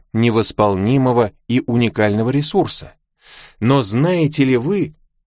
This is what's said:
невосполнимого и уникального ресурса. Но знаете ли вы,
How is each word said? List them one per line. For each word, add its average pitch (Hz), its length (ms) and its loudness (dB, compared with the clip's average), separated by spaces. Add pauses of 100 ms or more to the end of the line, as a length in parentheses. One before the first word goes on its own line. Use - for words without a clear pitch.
(120)
невосполнимого 113 1200 0 (160)
и 123 180 0
уникального 113 640 0
ресурса. - 640 -2 (680)
Но 131 220 2
знаете 147 640 0
ли 131 120 2
вы, 156 380 -4 (320)